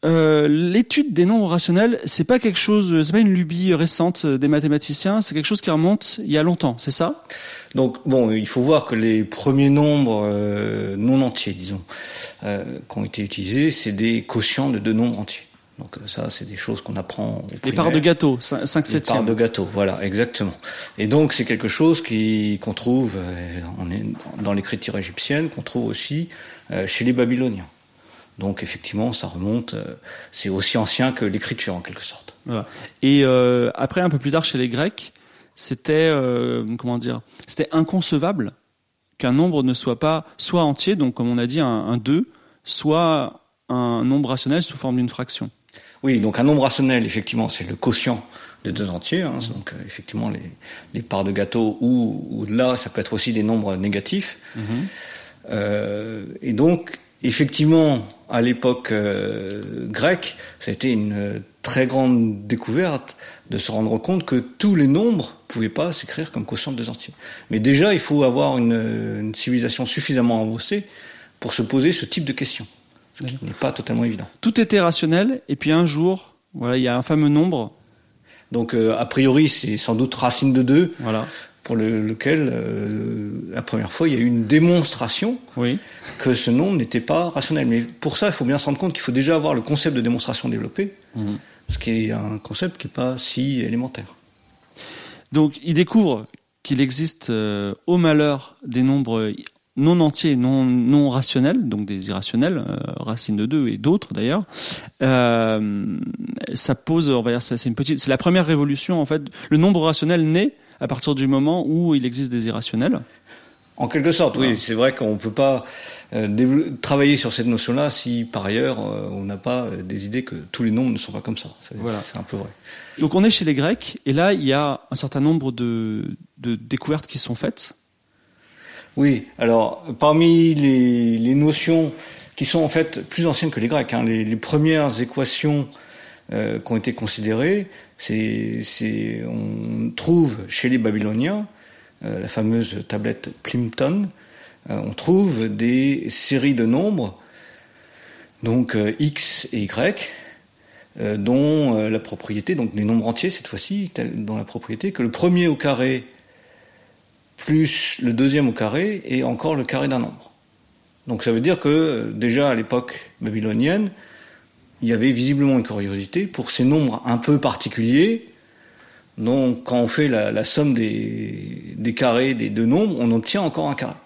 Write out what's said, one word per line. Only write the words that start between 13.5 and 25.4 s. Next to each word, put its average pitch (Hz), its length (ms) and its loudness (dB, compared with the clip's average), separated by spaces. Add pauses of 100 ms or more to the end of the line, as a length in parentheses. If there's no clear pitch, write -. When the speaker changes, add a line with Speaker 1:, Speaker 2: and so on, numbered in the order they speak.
Speaker 2:
c'est 113 200 -4
des 110 320 0
quotients 127 440 -2
de 120 100 0
deux 104 140 0
nombres 110 260 0
entiers. - 280 -10 (320)
Donc, - 180 -14
euh, 107 100 -16
ça, 113 220 -6
c'est - 180 -10
des 101 100 -12
choses 110 260 -6
qu'on - 140 -8
apprend 107 460 -6
au - 40 -12 (180)
Speaker 1:
Les 131 80 -2
parts 156 140 2
Speaker 2:
primaire. 165 60 2
Speaker 1:
de 156 120 2
gâteau, 160 360 4
cin-, - 260 -4
cinq 151 200 0
septièmes. 117 300 0
Speaker 2:
Les 110 80 2
parts 113 100 2
de 110 60 -2
gâteau, 113 320 0
voilà, 98 300 0
exactement. 101 520 -2 (440)
Et 107 80 -2
donc, 143 260 4
c'est 117 140 0
quelque 110 220 -2
chose 160 340 4
qui, 110 580 0
qu'on 107 140 -6
trouve, 123 420 0
euh, 87 440 -8 (180)
on 90 120 -6
est 104 140 -4 (380)
dans 104 100 -2
l'écriture 101 460 -4
égyptienne, 143 500 -4